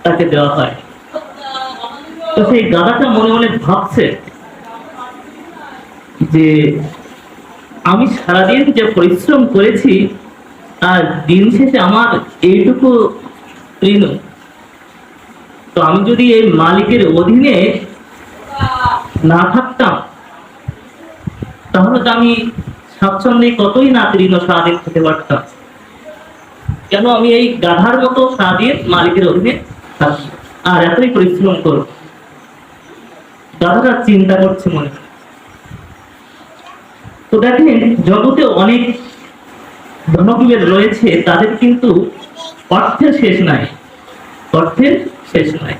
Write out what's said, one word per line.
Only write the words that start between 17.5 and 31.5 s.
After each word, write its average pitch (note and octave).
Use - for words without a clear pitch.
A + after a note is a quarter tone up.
না E3+
থাকতাম A#3+
তাহলে A#3
তো A#3+
আমি A#3
স্বাচ্ছন্দ্যে A#3
কতই B3+
না A3+
তৃণ F#3
সারাদিন F3
খেতে E3
পারতাম। D#3
কেন G#3
আমি A#3
এই A#3+
গাধার G#3
মতো B3+
সারাদিন G#3
মালিকের F3
অধীনে F#3+
থাকবো D3
আর F3
এতই G3+
পরিশ্রম F#3